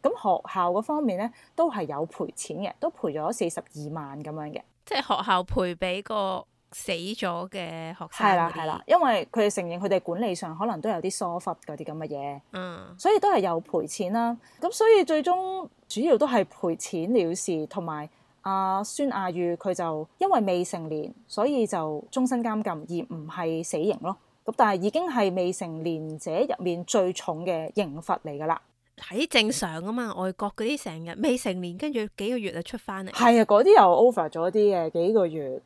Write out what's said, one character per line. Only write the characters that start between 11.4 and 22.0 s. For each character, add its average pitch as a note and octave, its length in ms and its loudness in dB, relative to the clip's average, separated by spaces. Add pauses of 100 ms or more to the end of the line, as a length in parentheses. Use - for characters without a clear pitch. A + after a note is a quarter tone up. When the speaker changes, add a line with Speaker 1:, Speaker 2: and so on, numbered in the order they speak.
Speaker 1:
嗰 D3+ 100 -10
啲 D3+ 80 -12
咁 D#3 140 -8
嘅 D#3 100 -6
嘢。 C#3+ 320 -6 (140)
Speaker 2:
嗯。 F3+ 440 -10
Speaker 1:
所 G4 140 2
以 G#4+ 80 6
都 G4+ 140 4
係 C4+ 60 4
有 E3+ 240 0
賠 D#3+ 240 -2
錢 F#3 260 -4
啦。 A#3 240 0 (240)
咁 F4+ 100 0
所 A4 180 2
以 G4+ 140 10
最 D4+ 200 2
終 F#4 440 0 (220)
主 G#3+ 120 -4
要 D#4 160 6
都 C#4+ 100 4
係 A#3 180 2
賠 E3 320 -4
錢 F3+ 360 -4
了 F3 220 2
事， D#3+ 320 -4
同 F#3 160 -6
埋 D#3 240 -8 (340)
阿 F#3+ 420 0
孫 C#4 260 -2
亞 F#3+ 220 -2
宇 F3 240 0
佢 F3+ 180 -2
就 D#3+ 340 -4 (120)
因 G4 100 2
為 D#4+ 120 4
未 F#3 220 2
成 E3 240 -6
年， D3+ 260 -6 (140)
所 G#3 180 0
以 C4+ 200 2
就 D#3 460 -4